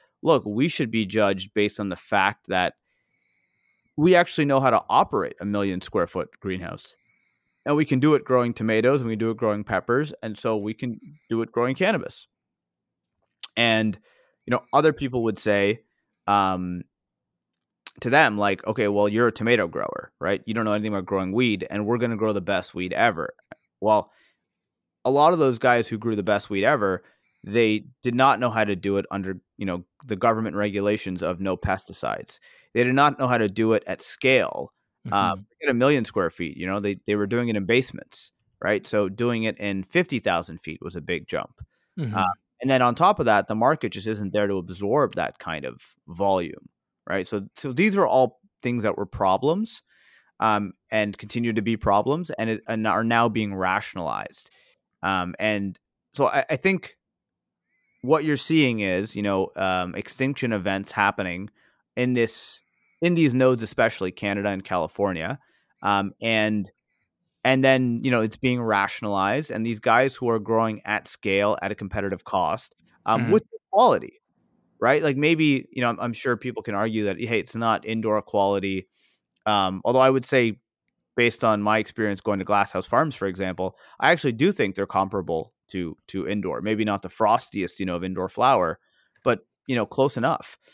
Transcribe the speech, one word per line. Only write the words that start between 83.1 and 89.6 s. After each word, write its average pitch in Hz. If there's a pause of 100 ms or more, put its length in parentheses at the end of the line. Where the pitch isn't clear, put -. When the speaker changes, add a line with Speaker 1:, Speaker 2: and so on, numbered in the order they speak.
Speaker 1:
for -
example, 92 (220)
I 147
actually 151
do 143
think 104
they're 98
comparable 95 (160)
to, 87 (120)
to 95
indoor. 92
Maybe 107
not 101
the 92
frostiest, 104
you 95
know, 90
of 87
indoor 92
flower, 107 (460)
but, - (260)